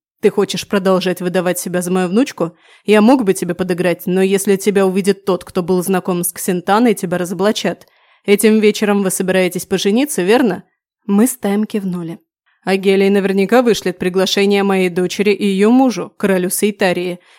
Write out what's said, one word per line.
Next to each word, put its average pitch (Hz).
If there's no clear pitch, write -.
Ты 208
хочешь 190
продолжать 185
выдавать 180
себя 180
за 180
мою 185
внучку? 180
Я 214
мог 254
бы 190
тебе 175
подыграть, 180
но 185
если 190
тебя 196
увидит 190
тот, 180
кто -
был 180
знаком 180
с -
Ксентаной, 202
тебя 190
разоблачат. 180
Этим 214
вечером 208
вы 190
собираетесь 185
пожениться, 214
верно?" 214
Мы 208
с -
Таем 208
кивнули. 180
"А 190
Гелий 196
наверняка 196
вышлет 190
приглашение 196
моей 190
дочери 185
и 202
её 196
мужу, 247
королю 185
Сейтарии, 180